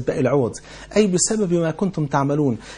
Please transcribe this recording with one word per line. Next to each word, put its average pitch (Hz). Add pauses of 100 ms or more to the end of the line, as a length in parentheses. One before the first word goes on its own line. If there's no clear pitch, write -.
باء -
العوض، 127 (440)
أي 214
بسبب 180
ما 165
كنتم 170
تعملون. 139 (200)